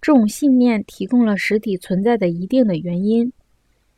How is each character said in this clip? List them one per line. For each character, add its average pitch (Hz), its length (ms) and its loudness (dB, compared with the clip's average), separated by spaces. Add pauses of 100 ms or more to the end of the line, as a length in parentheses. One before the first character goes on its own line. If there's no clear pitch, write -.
这 - 100 0
种 240 160 4
信 262 300 0
念 240 280 2
提 - 200 -10
供 247 180 2
了 208 140 0
实 208 220 -2
体 208 180 -4
存 180 260 -4
在 240 140 2
的 196 100 0
一 175 200 -4
定 254 180 2
的 196 100 0
原 175 300 -4
因。 233 260 0 (680)